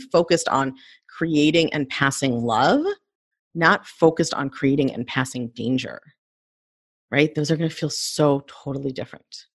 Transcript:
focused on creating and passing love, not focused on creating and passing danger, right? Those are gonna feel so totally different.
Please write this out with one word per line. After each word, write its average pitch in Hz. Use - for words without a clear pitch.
focused 170
on 135
creating 160
and 147
passing 135
love, 135
not 170
focused 160
on 139
creating 139
and 120
passing 123
danger, 120
right? 151
Those 151
are 156
gonna 160
feel 156
so 139
totally 139
different. -